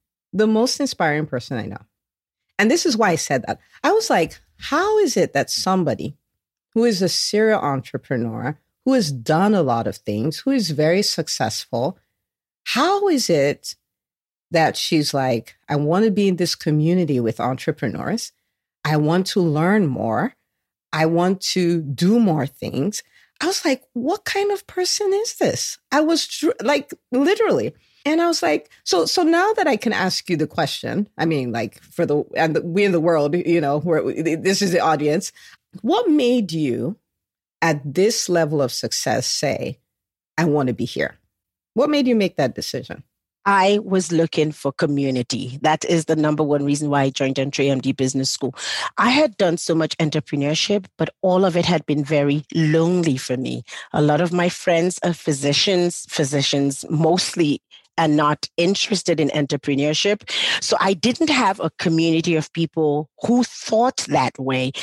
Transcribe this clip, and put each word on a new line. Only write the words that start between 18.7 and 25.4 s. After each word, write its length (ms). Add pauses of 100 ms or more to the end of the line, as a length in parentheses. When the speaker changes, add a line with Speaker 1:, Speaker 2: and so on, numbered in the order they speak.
Speaker 1:
I 140
want 300
to 140
learn 460
more. 480 (580)
I 120
want 360 (120)
to 280
do 380
more 280
things.'" 560 (380)
I 60
was 180
like, 180 (100)
"What 300
kind 280
of 140
person 480
is 220
this?" 420 (140)